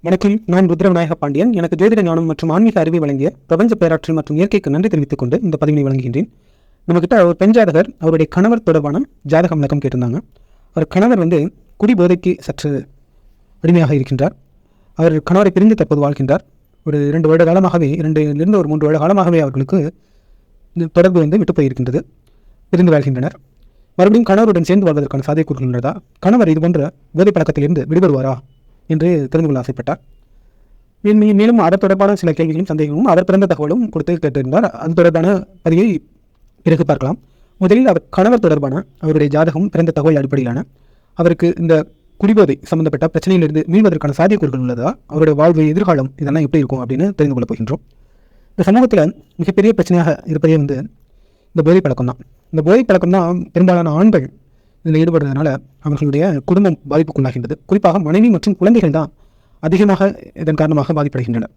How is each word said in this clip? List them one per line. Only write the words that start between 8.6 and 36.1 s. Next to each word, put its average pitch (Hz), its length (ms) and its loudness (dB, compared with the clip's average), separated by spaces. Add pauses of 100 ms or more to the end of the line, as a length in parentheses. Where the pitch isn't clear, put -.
தொடர்பான 156 320 0 (320)
ஜாதகம் 165 280 0
விளக்கம் 139 240 -2
கேட்டிருந்தாங்க. 127 360 -4 (540)
அவர் 160 200 -2
கணவர் 208 300 2
வந்து 165 160 0 (400)
குடி 226 200 2
போதைக்கு 180 340 0 (120)
சற்று - 240 -8 (920)
அடிமையாக 165 340 2
இருக்கின்றார். 135 360 -2 (680)
அவர் 160 180 2 (120)
கணவரை 190 280 4
பிரிந்து 214 240 4
தற்போது 147 240 -2
வாழ்கின்றார். 139 400 -2 (400)
ஒரு 147 140 -2 (100)
இரண்டு 156 200 0
வருட 165 200 4
காலமாகவே, 175 400 2 (100)
இரண்டிலிருந்து 156 600 0
ஒரு 151 100 -4
மூன்று 151 160 -2
வருட 156 160 0
காலமாகவே 175 420 2
அவர்களுக்கு 135 320 -2 (1000)
இந்த 165 220 -4
தொடர்பு 175 280 4
வந்து 180 160 0
விட்டு 175 180 -2
போயிருக்கின்றது. 131 420 -2 (680)
பிரிந்து 175 240 4
வாழ்கின்றனர். 135 420 -4 (600)
மறுபடியும் 208 340 4
கணவருடன் 196 380 2
சேர்ந்து 190 180 2
வாழ்வதற்கான 143 400 -2
சாத்தியக்கூறுகள் 147 420 -4
உள்ளதா? 123 240 -4 (320)
கணவர் 202 280 4
இது 156 120 -2
போன்ற 165 240 0 (280)
போதை 196 180 4
பழக்கத்திலிருந்து 151 560 -2
விடுபடுவாரா 135 440 0 (580)
என்று 160 140 0 (220)
தெரிந்து 160 180 0
கொள்ள 135 120 -2
ஆசைப்பட்டார். 123 400 -8 (1040)
மே-, 208 160 4
மே-, 208 180 2
மேலும் 226 260 4
அது 175 200 2
தொடர்பான 196 360 2
சில 165 180 -2
கேள்விகளும் 165 320 -2
சந்தேகங்களும் 156 420 -2
அவர் 180 160 2
பிறந்த 190 240 2
தகவலும் 156 300 -2 (120)
கொடுத்து 170 200 -2 (100)
கேட்டிருந்தார். 139 420 -2 (160)
அது 160 160 -4
தொடர்பான 170 340 2 (320)
பதிவை 170 220 2 (800)